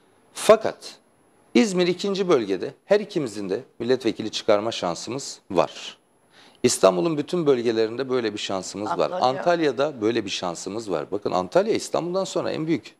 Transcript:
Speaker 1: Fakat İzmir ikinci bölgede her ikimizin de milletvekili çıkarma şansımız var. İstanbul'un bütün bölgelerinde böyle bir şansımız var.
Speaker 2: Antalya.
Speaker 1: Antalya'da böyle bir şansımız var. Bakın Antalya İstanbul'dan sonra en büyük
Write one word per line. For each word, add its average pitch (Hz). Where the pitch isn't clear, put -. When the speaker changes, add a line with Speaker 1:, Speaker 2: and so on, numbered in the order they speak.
Speaker 1:
Fakat -
İzmir 185
ikinci 185
bölgede 104
her 208
ikimizin 107
de 104
milletvekili 117
çıkarma 107
şansımız -
var. -
İstanbul'un 170
bütün 156
bölgelerinde 120
böyle 117
bir 104
şansımız 98
var. 165
Speaker 2:
Antalya. 180
Speaker 1:
Antalya'da 151
böyle 110
bir 95
şansımız 95
var. 76
Bakın -
Antalya 165
İstanbul'dan 175
sonra 143
en 156
büyük 160